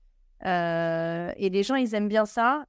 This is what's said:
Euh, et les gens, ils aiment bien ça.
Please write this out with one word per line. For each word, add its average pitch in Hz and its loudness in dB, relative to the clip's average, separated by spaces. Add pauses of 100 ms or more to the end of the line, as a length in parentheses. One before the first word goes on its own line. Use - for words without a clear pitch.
(460)
Euh, 165 -2
et 190 0
les 196 2
gens, 247 0
ils 240 0
aiment 208 0
bien 214 4
ça. 254 0